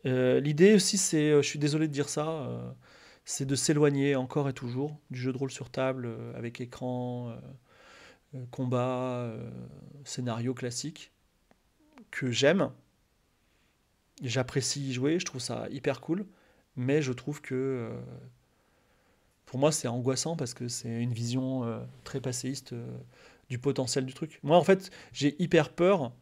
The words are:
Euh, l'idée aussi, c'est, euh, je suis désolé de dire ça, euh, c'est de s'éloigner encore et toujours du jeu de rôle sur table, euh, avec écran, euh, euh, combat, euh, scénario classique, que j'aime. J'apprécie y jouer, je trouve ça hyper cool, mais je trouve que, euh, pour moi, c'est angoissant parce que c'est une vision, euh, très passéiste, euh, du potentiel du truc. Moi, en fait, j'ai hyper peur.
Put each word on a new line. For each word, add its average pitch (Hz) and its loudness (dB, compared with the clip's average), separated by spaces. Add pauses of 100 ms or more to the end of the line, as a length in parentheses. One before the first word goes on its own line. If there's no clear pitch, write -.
Euh, 127 4
l'idée 156 8
aussi, 190 4
c'est, 151 2
euh, 143 8
je 143 0
suis - -4
désolé 151 2
de 151 -4
dire 139 -2
ça, 151 -2
euh, 123 -6 (520)
c'est - -4
de 135 0
s'éloigner 143 4
encore 135 0
et 127 -4
toujours 131 -6 (120)
du 127 -8
jeu 127 -2
de 127 -6
rôle 131 -2
sur - -12
table, 131 -2
euh, 117 -8
avec 117 -8
écran, 123 -6
euh, 117 -10 (960)
euh, 127 -10
combat, 127 -2
euh, 120 -8 (540)
scénario 123 -4
classique, 123 -8 (1000)
que 127 -4
j'aime. 143 4 (1500)
J'apprécie 131 -2
y 131 -2
jouer, 143 2
je 185 -4
trouve 127 -8
ça 117 -6
hyper 135 -4
cool, 190 -4 (500)
mais 135 2
je 127 -2
trouve 147 -6
que, - -8
euh, 123 -4 (1500)
pour 127 -6
moi, 147 6
c'est 143 -2
angoissant 127 -2
parce 131 -6
que 123 -8
c'est 120 -8
une 117 -2
vision, 127 -2
euh, 117 -4 (260)
très 135 -6
passéiste, 127 -6
euh, 120 -10 (640)
du 123 -6
potentiel 131 0
du 131 -10
truc. - -10
Moi, 147 6
en 160 8
fait, 190 4 (220)
j'ai 143 0
hyper 160 4
peur. 175 4